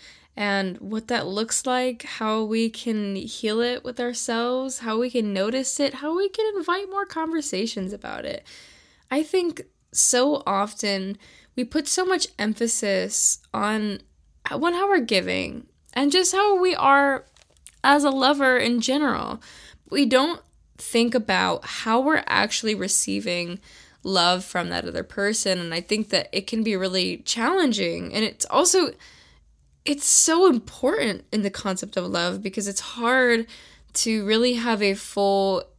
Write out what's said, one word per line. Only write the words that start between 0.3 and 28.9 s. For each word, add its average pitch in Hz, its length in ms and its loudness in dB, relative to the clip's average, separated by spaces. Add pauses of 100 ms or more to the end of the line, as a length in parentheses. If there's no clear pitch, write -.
and 196 420 -2
what 220 300 -8
that 240 180 -2
looks 214 400 -4
like, 254 380 -2
how 220 400 -2
we 226 260 0
can 208 460 -4
heal 220 440 -4
it 240 240 -2
with 247 160 -8
ourselves, 247 800 -4
how 226 200 -4
we 247 120 0
can 214 240 0
notice 233 440 -2
it, 277 160 0
how 294 220 -4
we 392 140 0
can 427 260 -2
invite 370 320 -2
more 392 160 -4
conversations 277 880 -4
about - 320 -10
it. - 220 -10 (640)
I 285 120 0
think 349 400 -2 (300)
so 269 540 2
often 196 720 -2 (380)
we 254 80 -2
put 294 240 -2
so 370 180 0
much 370 220 0 (100)
emphasis 214 1000 0 (120)
on, 214 480 -2 (500)
on 339 220 0
how 381 160 0
we're 381 120 4
giving 185 680 -2 (260)
and 277 200 0
just 370 200 2
how 392 260 4
we 359 160 2
are 277 520 4 (580)
as 285 200 6
a 285 60 4
lover 269 460 4
in 240 240 2
general. 262 600 0 (480)
We 285 160 4
don't 269 340 4 (380)
think 233 360 2
about 185 520 0
how 226 340 0
we're 302 260 2
actually 214 500 0
receiving 185 840 -2 (460)
love 185 400 2
from 175 260 -6
that 175 160 -4
other 170 160 -6
person, 196 560 -2
and 170 160 -6
I 175 80 -4
think 214 280 -2
that - 220 -2
it 190 140 -4
can 226 160 -2
be 208 140 -2
really 185 420 -2
challenging, 226 960 0
and 214 100 0
it's - 220 -4
also, 349 480 2 (880)